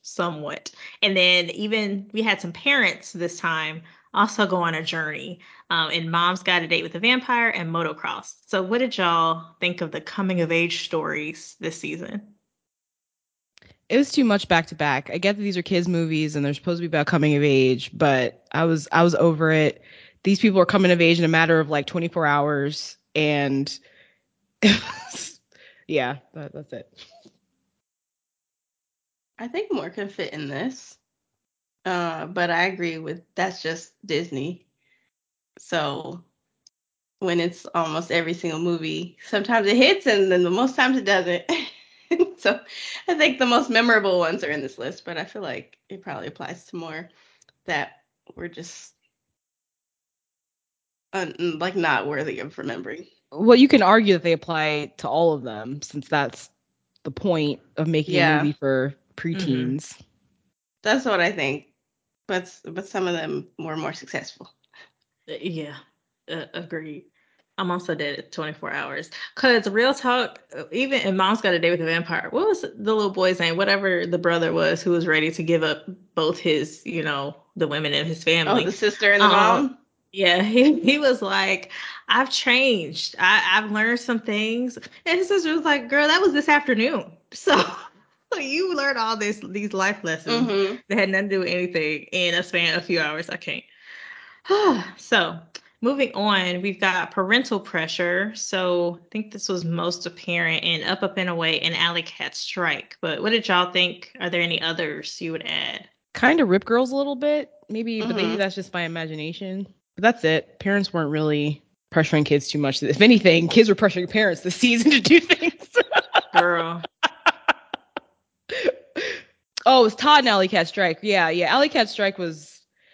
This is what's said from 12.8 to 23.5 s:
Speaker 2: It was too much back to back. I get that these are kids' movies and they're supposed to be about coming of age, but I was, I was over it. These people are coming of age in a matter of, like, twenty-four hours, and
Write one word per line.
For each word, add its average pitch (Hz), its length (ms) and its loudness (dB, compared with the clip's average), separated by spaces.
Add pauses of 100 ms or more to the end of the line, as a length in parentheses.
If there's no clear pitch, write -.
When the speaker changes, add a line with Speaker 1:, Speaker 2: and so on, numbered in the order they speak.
Speaker 2:
It 214 80 2
was 285 140 2
too 277 120 4
much 202 240 0
back 165 200 2
to - 60 -16
back. 143 360 -2
I 143 80 -4
get 196 180 0
that 208 60 -8
these 202 140 -2
are 175 60 -2
kids' 175 260 0
movies 160 480 0
and 143 80 -2
they're 143 100 -2
supposed 170 240 -4
to 170 40 -10
be 175 40 -6
about 151 200 0
coming 151 300 2
of 143 60 2
age, 131 520 4
but 135 580 0
I 160 120 0
was, 160 280 0
I 165 100 6
was 170 120 6
over 160 360 4
it. 156 320 2 (420)
These 190 160 2
people 196 200 4
are 175 60 8
coming 190 240 4
of 175 100 4
age 170 180 6
in 175 60 2
a 160 40 4
matter 160 320 4
of, 147 100 -2
like, 143 160 -2
twenty-four 170 400 -4
hours, 147 720 -2 (160)
and 143 640 0 (840)